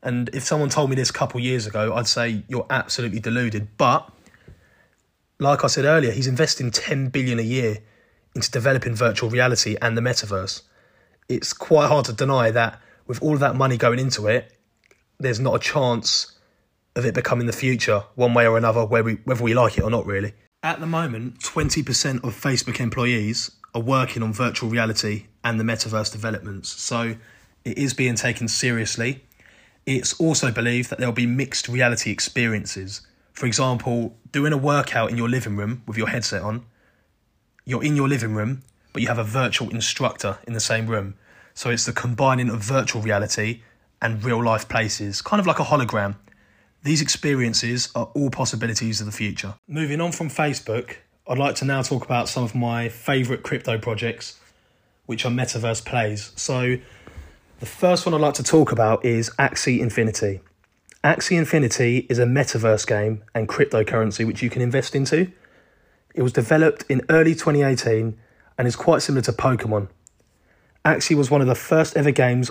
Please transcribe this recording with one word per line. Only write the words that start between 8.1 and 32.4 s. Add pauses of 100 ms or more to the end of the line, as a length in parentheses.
into
developing
virtual
reality
and
the
metaverse. (680)
It's
quite
hard
to
deny
that (280)
with
all
of
that
money
going
into
it, (680)
there's
not
a
chance (640)
of
it
becoming
the
future (100)
one
way
or
another,
where
we, (100)
whether
we
like
it
or
not,
really. (280)
At
the
moment,
twenty
percent
of
Facebook
employees (240)
are
working
on
virtual
reality (180)
and
the
metaverse
developments,
so (480)
it
is
being
taken
seriously. (600)
It's
also
believed
that
there'll
be
mixed
reality
experiences. (320)